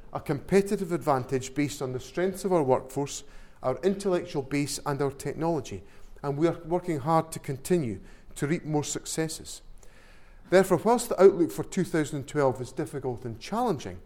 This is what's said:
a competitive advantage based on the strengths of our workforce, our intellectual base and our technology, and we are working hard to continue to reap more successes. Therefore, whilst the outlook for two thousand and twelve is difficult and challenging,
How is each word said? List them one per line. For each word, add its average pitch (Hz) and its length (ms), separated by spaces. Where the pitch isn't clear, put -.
a 143 60
competitive 190 720
advantage 131 640
based 143 260
on 127 120
the 127 60
strengths 185 460
of 185 80
our 160 100
workforce, 135 600
our 127 180
intellectual 185 640
base 143 420
and 143 160
our 139 100
technology, 143 720
and 143 160
we 165 100
are 165 180
working 170 340
hard 160 320
to - 80
continue 135 600
to 151 100
reap 156 200
more 147 180
successes. - 760
Therefore, 185 340
whilst 233 260
the - 120
outlook 180 300
for 147 120
two - 200
thousand 151 340
and 127 100
twelve 135 320
is 120 120
difficult 131 520
and 113 160
challenging, 165 680